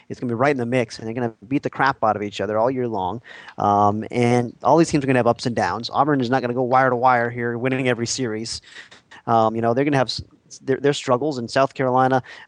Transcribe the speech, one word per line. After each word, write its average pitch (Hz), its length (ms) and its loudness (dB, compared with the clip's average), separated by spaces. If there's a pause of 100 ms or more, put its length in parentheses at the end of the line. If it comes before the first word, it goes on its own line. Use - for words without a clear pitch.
is - 120 -12
gonna 127 100 -4
be 117 60 -2
right 139 160 2
in 135 60 -4
the 120 80 -4
mix, 123 340 -2
and 113 80 -8
they're 110 60 -6
gonna 120 200 -4 (140)
beat 139 160 -2
the 123 60 -6
crap 135 340 0
out 107 100 4
of 101 80 -6
each 104 180 -6
other 107 180 -2
all 120 120 2
year 127 160 -2
long. 104 340 -4 (380)
Um, 104 540 2
and 120 500 2
all 139 140 4
these 165 120 4
teams 147 140 0
are 135 60 -2
gonna 127 100 2
have 113 80 2
ups 117 200 0
and 117 100 -4
downs. 107 340 -2
Auburn 139 300 2
is 117 100 -2
not 131 120 2
gonna 120 120 -4
go 131 80 -2
wire 127 280 2
to 123 60 0
wire 120 320 2
here, 120 300 -4
winning 131 300 -2
every 117 180 0
series. 117 560 -6 (640)
Um, 113 300 2
you 113 60 -2
know, 117 120 2
they're 135 100 0
gonna 143 120 0
have 127 120 2
s-, - 140 -8 (400)
their, 131 140 -2
their 139 160 0
struggles, 135 440 -2
and 117 140 -8
South 135 240 0
Carolina, 131 480 2 (260)